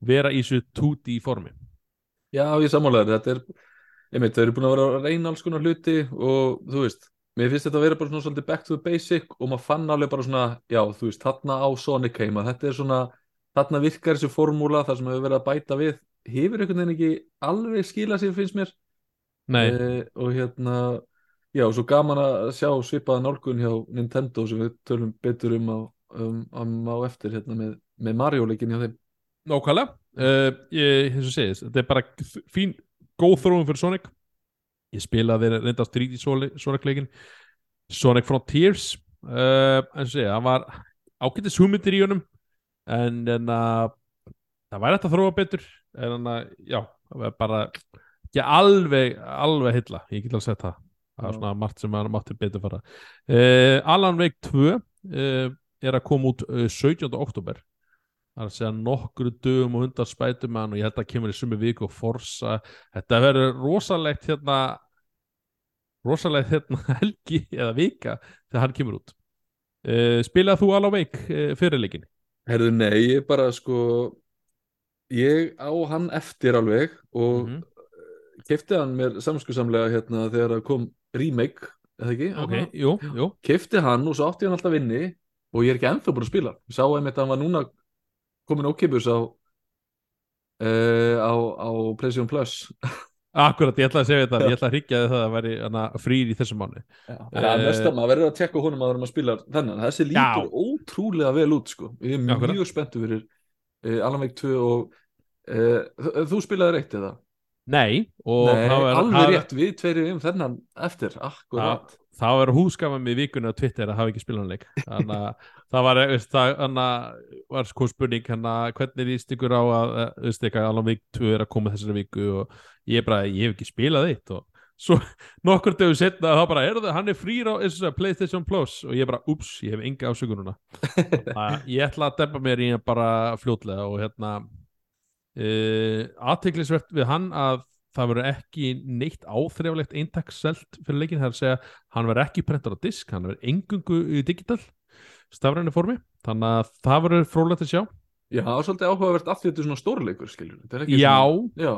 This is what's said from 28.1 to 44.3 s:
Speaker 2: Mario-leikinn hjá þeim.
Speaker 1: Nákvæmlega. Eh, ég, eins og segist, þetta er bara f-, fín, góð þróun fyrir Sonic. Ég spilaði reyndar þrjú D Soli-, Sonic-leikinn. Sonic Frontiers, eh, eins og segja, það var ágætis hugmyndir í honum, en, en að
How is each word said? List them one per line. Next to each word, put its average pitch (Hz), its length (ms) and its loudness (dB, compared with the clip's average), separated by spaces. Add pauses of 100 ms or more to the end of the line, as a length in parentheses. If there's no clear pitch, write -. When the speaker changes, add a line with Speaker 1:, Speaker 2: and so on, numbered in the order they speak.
Speaker 2:
Mario-leikinn 117 580 0
hjá 117 80 -2
þeim. 117 140 -6 (520)
Speaker 1:
Nákvæmlega. 151 460 0 (200)
Eh, 135 360 4 (200)
ég, 143 420 4
eins 131 160 -2
og 127 80 -6
segist, 98 320 -2
þetta 120 120 0
er 123 60 0
bara 127 160 2 (140)
f-, - 320 -14
fín, 190 240 -2 (480)
góð 175 240 8
þróun 180 240 4
fyrir 147 100 -2
Sonic. 180 300 -2 (840)
Ég 98 100 -10
spilaði 113 480 2
reyndar 113 400 -2
þrjú 123 160 -2
D 127 100 -10
Soli-, 135 380 -2
Sonic-leikinn. 139 520 -4 (840)
Sonic 123 360 4
Frontiers, 151 680 2 (300)
eh, 135 580 4
eins 131 260 -8
og 123 60 -10
segja, 120 180 -2
það 113 140 -2
var 127 200 2 (560)
ágætis 175 380 -2
hugmyndir 196 380 4
í 196 40 4
honum, 196 200 2 (640)
en, 120 400 -2
en 117 240 0
að 113 400 0 (800)